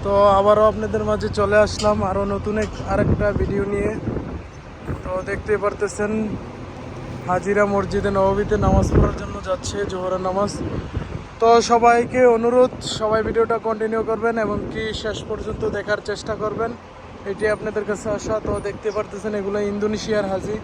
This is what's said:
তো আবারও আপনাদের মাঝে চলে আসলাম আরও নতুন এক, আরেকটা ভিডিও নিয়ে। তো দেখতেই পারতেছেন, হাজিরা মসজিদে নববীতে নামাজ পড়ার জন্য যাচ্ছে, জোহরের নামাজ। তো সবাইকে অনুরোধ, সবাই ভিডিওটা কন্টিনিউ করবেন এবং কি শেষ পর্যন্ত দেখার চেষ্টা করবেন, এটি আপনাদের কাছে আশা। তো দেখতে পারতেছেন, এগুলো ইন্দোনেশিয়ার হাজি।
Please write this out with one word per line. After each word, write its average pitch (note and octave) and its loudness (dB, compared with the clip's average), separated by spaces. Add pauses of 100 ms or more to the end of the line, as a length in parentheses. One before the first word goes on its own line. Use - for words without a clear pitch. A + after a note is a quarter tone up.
তো G3 0 (280)
আবারও G#3 6
আপনাদের G#3+ -2
মাঝে G#3 0 (120)
চলে G3+ 4
আসলাম G#3 0 (120)
আরও G3 0 (100)
নতুন G#3 -4
এক, F#3 -6 (200)
আরেকটা G#3 2 (120)
ভিডিও G3 0 (100)
নিয়ে। G3+ 0 (1120)
তো F3+ -8 (180)
দেখতেই G3 -2
পারতেছেন, G#3 -2 (1160)
হাজিরা F#3+ 2 (100)
মসজিদে G3 0
নববীতে G3+ 2 (100)
নামাজ F#3+ 4
পড়ার - 6
জন্য G3+ -10 (120)
যাচ্ছে, F#3 -4 (140)
জোহরের F#3 -4
নামাজ। G3 0 (920)
তো A3+ 6 (220)
সবাইকে A#3 6 (140)
অনুরোধ, A#3+ 4 (260)
সবাই A3 2
ভিডিওটা A3+ 2 (100)
কন্টিনিউ A3 -2
করবেন A3+ 0 (100)
এবং G#3 -2 (140)
কি A3 -6 (180)
শেষ G#3+ -4 (120)
পর্যন্ত G#3+ -6 (160)
দেখার G3+ -2 (100)
চেষ্টা G#3 -6
করবেন, G#3+ -4 (600)
এটি G3+ -4 (100)
আপনাদের G#3 -4
কাছে G#3 -4 (100)
আশা। G3 -4 (120)
তো G3+ -2 (160)
দেখতে G3+ -6
পারতেছেন, G#3 -6
এগুলো G3 -4 (140)
ইন্দোনেশিয়ার G#3 -2
হাজি। F#3+ -4